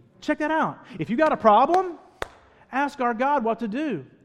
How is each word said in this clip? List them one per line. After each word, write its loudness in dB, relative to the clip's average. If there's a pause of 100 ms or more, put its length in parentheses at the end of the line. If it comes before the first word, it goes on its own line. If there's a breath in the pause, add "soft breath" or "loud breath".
(200)
Check -4
that -2
out. -2 (220 loud breath)
If -6
you -2
got 2
a 0
problem, 4 (720 loud breath)
ask -4
our 0
God 0
what -2
to -6
do. -6 (180)